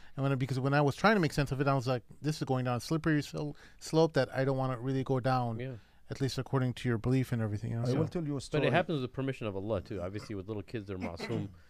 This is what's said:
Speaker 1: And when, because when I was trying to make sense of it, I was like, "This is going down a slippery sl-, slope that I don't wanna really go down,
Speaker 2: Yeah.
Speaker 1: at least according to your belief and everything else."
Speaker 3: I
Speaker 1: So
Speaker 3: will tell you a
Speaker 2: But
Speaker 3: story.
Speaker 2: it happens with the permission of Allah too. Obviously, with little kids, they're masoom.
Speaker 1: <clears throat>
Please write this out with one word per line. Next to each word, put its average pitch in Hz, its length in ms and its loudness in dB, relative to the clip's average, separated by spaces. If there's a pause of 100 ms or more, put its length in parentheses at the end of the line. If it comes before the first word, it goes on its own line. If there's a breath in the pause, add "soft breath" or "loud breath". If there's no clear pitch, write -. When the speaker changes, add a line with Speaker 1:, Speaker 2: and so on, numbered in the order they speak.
(160 loud breath)
Speaker 1:
And 135 120 0
when, 139 100 2
because 127 220 0
when 135 140 2
I 147 80 6
was 139 140 2
trying 214 200 4
to 196 40 4
make 156 120 2
sense 139 180 0
of 131 120 -2
it, 135 60 2
I 139 40 4
was 131 140 2
like, 127 160 0 (180)
"This 156 220 -2
is - 20 -2
going 127 220 0
down 123 100 0
a 113 40 -2
slippery 156 420 0
sl-, 151 300 -6 (260 loud breath)
slope 160 360 4
that 131 220 4
I 135 80 2
don't 135 140 2
wanna 131 200 0
really 135 240 -2
go 131 160 0
down, 123 400 2
Speaker 2:
Yeah. 131 120 -6 (400 soft breath)
Speaker 1:
at - 100 -6
least 131 160 0
according 127 380 0
to - 160 -2
your 113 80 2
belief 131 340 2
and 117 80 0
everything 110 320 -2
else." 117 160 -2
Speaker 3:
I 123 40 4
Speaker 1:
So 139 80 2
Speaker 3:
will 160 80 2
tell 175 160 -4
you 143 80 -4
a 143 40 -2
Speaker 2:
But 127 60 -6
Speaker 3:
story. 147 240 0
Speaker 2:
it 135 60 4
happens 175 240 2
with 131 60 -2
the 120 140 -6
permission 117 300 -2
of 98 100 -2
Allah 98 240 0
too. 95 220 -6
Obviously, 101 320 -6
with 92 140 -6
little 104 160 -6
kids, 101 240 -8
they're 92 100 -6
masoom. 101 540 -4
Speaker 1:
<clears throat> - 60 -20 (120)